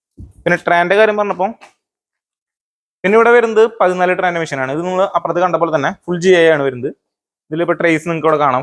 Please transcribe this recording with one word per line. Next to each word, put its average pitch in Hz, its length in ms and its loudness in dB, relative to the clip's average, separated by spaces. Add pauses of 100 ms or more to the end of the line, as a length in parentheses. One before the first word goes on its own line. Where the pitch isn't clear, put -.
(440)
പിന്നെ 170 240 -2
ട്രാൻഡ് 175 340 2
കാര്യം 214 200 2
പറഞ്ഞപ്പോ 196 280 -4 (1500)
പിന്നെ 196 140 0
ഇവിടെ 233 180 4
വരുന്നത് 220 280 2 (160)
പതിനാല് 180 400 0
ട്രാൻഡ് 175 220 -2
മെഷീൻ 147 220 -6
ആണ്. 131 120 -6
ഇത് 160 100 -4
നമ്മൾ 185 160 -2 (160)
അപ്പുറത്ത് 165 260 0
കണ്ട 175 180 0
പോലെ 160 140 0
തന്നെ 139 140 -2 (140)
ഫുൾ 175 200 -4
ജി 190 60 2 (120)
ഐ - 100 4
ആണ് 151 160 0
വരുന്നത്. 127 240 -6 (580)
ഇതിലിപ്പോ 170 300 -4
ട്രേസ് 160 300 0
നിങ്ങൾക്ക് 160 180 -4
ഇവിടെ 156 160 2
കാണാം, 131 200 0